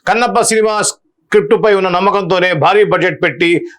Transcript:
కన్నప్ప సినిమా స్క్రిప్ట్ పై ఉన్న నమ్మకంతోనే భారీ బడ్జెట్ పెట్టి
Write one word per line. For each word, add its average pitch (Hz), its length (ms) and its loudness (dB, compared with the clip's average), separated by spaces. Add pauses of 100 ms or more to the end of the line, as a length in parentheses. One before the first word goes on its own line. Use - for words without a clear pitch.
కన్నప్ప 220 340 0
సినిమా 214 420 0
స్క్రిప్ట్ - 840 -2
పై 214 100 4
ఉన్న 190 140 0
నమ్మకంతోనే 185 640 0
భారీ 175 320 2
బడ్జెట్ 180 380 -2
పెట్టి 170 380 0 (180)